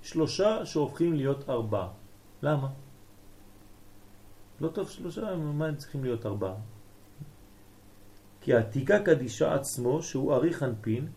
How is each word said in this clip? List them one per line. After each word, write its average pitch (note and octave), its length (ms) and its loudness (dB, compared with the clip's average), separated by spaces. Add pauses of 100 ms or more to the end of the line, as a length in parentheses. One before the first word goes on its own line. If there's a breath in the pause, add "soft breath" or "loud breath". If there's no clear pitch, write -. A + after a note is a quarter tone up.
שלושה F#3+ 640 2
שהופכים D#3+ 480 0
להיות C3+ 360 0
ארבע. G#2+ 380 0 (540)
למה? C#3 260 2 (1900)
לא D3+ 60 -2
טוב F3 220 -4
שלושה, F#3+ 460 -6
מה D3+ 300 -2
הם D#3 100 -2
צריכים C#3 280 -8
להיות A#2+ 220 -2
ארבע? G2 280 -2 (2000)
כי C3+ 40 8
עתיקה C3 460 4
קדישה D3+ 540 2
עצמו, C3+ 480 0
שהוא - 320 0
ארי D3+ 200 4
חנפין, A#2+ 640 -2